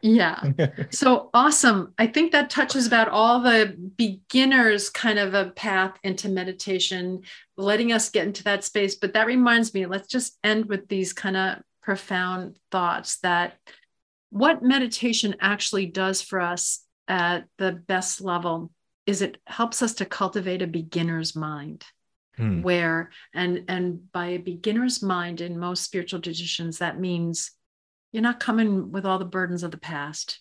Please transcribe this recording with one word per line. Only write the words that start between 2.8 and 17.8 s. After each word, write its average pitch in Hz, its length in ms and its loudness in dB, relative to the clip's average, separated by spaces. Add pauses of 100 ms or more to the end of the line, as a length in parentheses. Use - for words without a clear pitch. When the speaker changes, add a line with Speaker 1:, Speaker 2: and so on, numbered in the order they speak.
Speaker 1:
about 226 220 4
all 240 320 4
the 220 340 4 (220)
beginners 233 960 4
kind 214 280 0
of 190 160 0
a 190 160 2
path 190 540 -2
into 190 240 -4
meditation, 185 920 -4 (340)
letting 214 360 0
us 220 180 0
get 220 160 0
into 208 180 -6
that 202 200 0
space. 196 300 -2
But 202 200 -4
that 220 120 4
reminds 233 480 4
me, 190 120 0
let's 190 200 -6
just - 380 -6
end 214 220 2
with 196 220 -6
these 190 240 -2
kind 190 240 -4
of 190 220 -2 (240)
profound 185 760 -4 (120)
thoughts 175 480 -2
that 175 360 0 (760)
what 262 320 2
meditation 240 760 2
actually 196 460 0
does 190 360 -2
for 190 180 -4
us 175 440 -4 (240)
at 175 360 0 (140)
the 190 140 0
best 185 480 -4